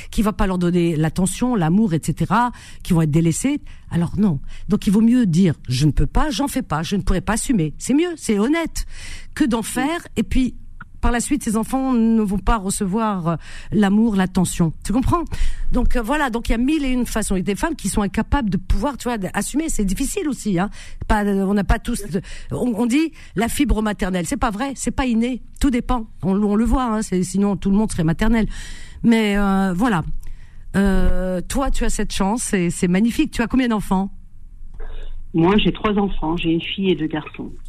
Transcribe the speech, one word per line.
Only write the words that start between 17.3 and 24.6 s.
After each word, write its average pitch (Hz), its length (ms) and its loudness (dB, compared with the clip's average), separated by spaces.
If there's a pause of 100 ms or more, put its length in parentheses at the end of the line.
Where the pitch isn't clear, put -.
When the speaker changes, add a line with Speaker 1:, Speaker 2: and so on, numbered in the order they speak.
Speaker 1:
Il - 20 0
y 185 40 -2
a - 20 -2
des 196 100 0
femmes 220 220 -2
qui - 120 -4
sont 208 140 0
incapables 220 480 0
de 180 60 0
pouvoir, 226 420 0
tu - 60 -14
vois, 240 120 -2
d-, 185 160 -4
assumer. 262 360 -2
C'est 220 160 2
difficile 277 440 -2
aussi, 208 300 -2
hein. 190 120 0 (360)
Pas, 214 180 0
euh, 196 220 0
on 196 80 0
n'a 208 80 2
pas 226 160 2
tous, - 240 -6 (140)
euh, 185 40 -2 (300)
on, 240 260 -2
on 233 100 0
dit 294 260 0 (240)
la 226 100 0
fibre 226 340 0
maternelle. 190 460 -2
C'est 277 100 -4
pas 240 140 0
vrai, 262 240 -4